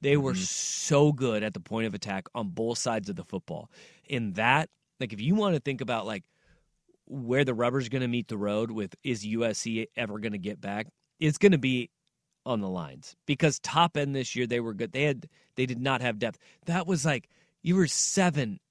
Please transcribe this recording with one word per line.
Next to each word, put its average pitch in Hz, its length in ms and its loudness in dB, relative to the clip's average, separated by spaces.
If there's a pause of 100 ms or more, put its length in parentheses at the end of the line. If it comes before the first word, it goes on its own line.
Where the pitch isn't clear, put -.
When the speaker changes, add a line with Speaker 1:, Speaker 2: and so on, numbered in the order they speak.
Speaker 1:
They 143 160 4
were 135 160 0
Speaker 2:
Mm-hmm. 123 80 -2
Speaker 1:
so - 720 4
good 117 300 0
at 107 100 -4
the 101 60 -8
point 110 280 -2
of 101 60 -4
attack 95 420 -6
on 110 140 -4
both 113 280 -2
sides 110 320 -2
of 95 60 -6
the 87 80 -10
football. - 480 -10 (360)
In 117 260 -4
that, 123 360 4 (300)
like, 110 140 -6
if 101 80 -10
you 151 140 2
wanna 196 240 2
think 135 220 -4
about, 113 240 -2
like, 104 180 -6 (840)
where 131 400 2
the 127 80 0
rubber's 120 360 0
gonna 127 180 0
meet 120 200 -2
the 113 100 -6
road 104 320 0
with, 107 340 -6
is 113 220 -4
U 113 200 0
S 110 140 -2
C 113 360 -4
ever 107 240 -6
gonna 104 180 -4
get 98 240 -8
back? 101 260 -6 (320)
It's 151 180 2
gonna 190 200 8
be 127 320 0 (560)
on 117 160 0
the 95 80 -2
lines, 78 440 -8 (120)
because 143 340 2
top 165 380 2
end 139 180 0
this 131 180 -4
year, 123 140 0
they 120 140 0
were 113 120 -4
good. 104 200 -6
They 135 100 0
had, 139 240 -2 (280)
they 127 100 0
did 123 160 -4
not 131 200 0
have 120 160 -2
depth. 113 220 -4 (260)
That 170 220 -2
was 170 160 0
like, 143 240 0 (340)
you 170 140 2
were 185 120 6
seven, 143 840 0